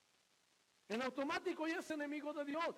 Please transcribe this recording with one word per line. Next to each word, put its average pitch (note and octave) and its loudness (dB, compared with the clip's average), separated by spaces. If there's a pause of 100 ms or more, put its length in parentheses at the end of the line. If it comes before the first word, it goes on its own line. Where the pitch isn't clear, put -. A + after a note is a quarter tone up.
(880)
En A3 0
automático D#4 0
ya E4 2
es - -2
enemigo D4 -2
de D4+ 0
Dios. D4 0